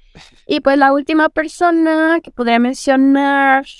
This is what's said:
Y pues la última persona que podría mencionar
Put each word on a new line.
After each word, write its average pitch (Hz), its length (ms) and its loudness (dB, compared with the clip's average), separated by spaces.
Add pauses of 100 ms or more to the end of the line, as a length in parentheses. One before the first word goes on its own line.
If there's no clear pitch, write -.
(460)
Y 294 140 -2
pues 277 180 0
la 269 140 4
última 311 360 0
persona 320 920 0
que - 80 -20
podría 233 280 -2
mencionar 269 1080 0 (140)